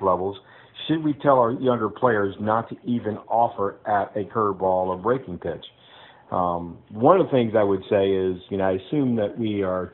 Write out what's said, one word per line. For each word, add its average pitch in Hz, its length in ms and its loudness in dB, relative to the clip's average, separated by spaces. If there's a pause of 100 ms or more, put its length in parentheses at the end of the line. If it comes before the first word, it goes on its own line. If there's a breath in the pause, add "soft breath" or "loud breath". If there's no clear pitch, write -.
levels, 95 360 0 (480 loud breath)
should 160 160 -2
we 151 120 0
tell 139 240 4
our 117 140 4
younger 120 360 0
players 101 500 0
not 107 300 0
to 127 160 -12
even 107 320 -2 (100)
offer 110 600 0
at 101 280 0
a 107 120 -4
curveball 95 600 0
or 90 100 -2
breaking 104 400 -2
pitch? 78 260 -8 (680 loud breath)
Um, 87 460 -2 (140)
one 131 280 6
of 156 80 2
the - 60 -8
things 117 240 2
I 110 60 4
would 98 260 0
say 98 220 4
is, 95 260 0 (140)
you 101 80 -2
know, 95 60 0
I 95 80 2
assume 123 440 0
that 104 220 -2
we 107 240 -2
are 92 320 -2